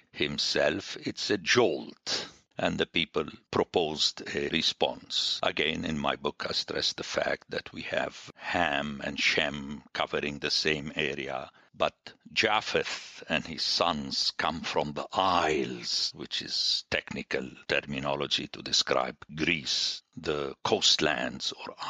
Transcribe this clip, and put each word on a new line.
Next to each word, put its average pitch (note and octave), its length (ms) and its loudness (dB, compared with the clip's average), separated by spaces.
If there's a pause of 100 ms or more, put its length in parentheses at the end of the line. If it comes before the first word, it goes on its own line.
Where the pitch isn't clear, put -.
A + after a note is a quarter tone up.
(120)
himself, D2+ 880 0
it's - 300 -4
a G#2 80 4
jolt. - 880 2 (300)
And F2 200 2
the E2 80 2
people D2+ 400 0 (240)
proposed E2 720 2 (120)
a C#2+ 140 0
response. - 920 0
Again, E2+ 420 0
in D#2+ 140 -2
my C#2 180 0
book, C#2+ 320 -4
I - 40 -4
stress D2+ 420 -2
the - 80 -8
fact - 480 -2
that - 200 -6
we D2+ 120 -10
have - 520 -4
Ham C#2+ 720 0
and C#2+ 160 -4
Shem C#2+ 640 0 (100)
covering D2 460 -2
the D2 120 -2
same D#2 460 0
area, C#2 540 -2 (240)
but - 200 0 (380)
Japheth - 960 0
and D#2 160 2
his D#2+ 160 -8
sons D2 800 0
come E2 240 0
from D2 320 0
the C#2 180 -4
isles, D#2 1040 2
which C#2+ 260 -6
is - 500 0
technical C#2 560 -2 (220)
terminology C#2 800 0
to - 160 -12
describe - 540 2 (180)
Greece, D#2 640 0 (160)
the D2 380 -2 (100)
coastlands C2 880 2
or - 220 -12 (160)